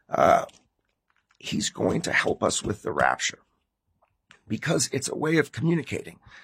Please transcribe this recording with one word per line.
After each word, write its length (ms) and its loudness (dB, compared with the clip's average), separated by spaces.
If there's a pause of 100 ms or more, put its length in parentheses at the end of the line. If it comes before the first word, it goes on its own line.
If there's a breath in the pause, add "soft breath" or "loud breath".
(100)
Uh, 340 6 (920)
he's 320 -4
going 320 -2
to 100 -4
help 300 0
us 200 0
with 200 -6
the 100 -4
rapture 480 0 (1080)
because 460 -2
it's 160 -4
a 80 -6
way 220 2
of 140 0
communicating 640 -2 (260 loud breath)